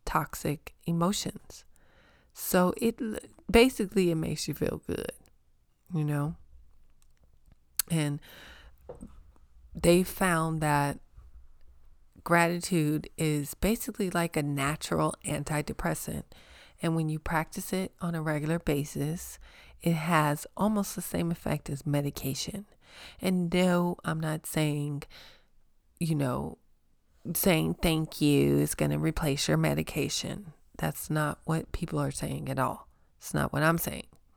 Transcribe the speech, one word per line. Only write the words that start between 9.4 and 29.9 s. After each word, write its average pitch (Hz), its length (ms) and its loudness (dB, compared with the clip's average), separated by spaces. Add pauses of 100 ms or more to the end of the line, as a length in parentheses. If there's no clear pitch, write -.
they 175 300 6
found 160 560 0
that 143 400 2 (1200)
gratitude 170 840 2 (100)
is 151 360 0
basically 214 540 -2
like 170 280 0
a 156 60 2
natural 151 760 -2 (100)
antidepressant. 151 960 -4 (580)
And 165 140 0
when 160 140 0
you 156 100 -2
practice - 540 -4
it 190 180 -4 (100)
on 170 140 -4
a 160 80 -4
regular 156 380 0
basis, 151 800 -4 (420)
it 170 120 4
has 156 520 2 (100)
almost 208 380 0
the 175 80 -6
same 170 300 -2
effect - 360 -4
as 139 160 -6
medication. 143 840 -2 (540)
And 180 320 2
no, 175 520 4
I'm 160 160 -2
not 156 260 -4
saying, 147 580 -2 (920)
you 160 160 0
know, 143 440 -2 (760)
saying 160 480 4
thank 160 380 0
you 143 380 6
is 147 160 2
gonna 147 240 0
replace 156 500 0
your 151 80 4
medication. 156 960 -2 (260)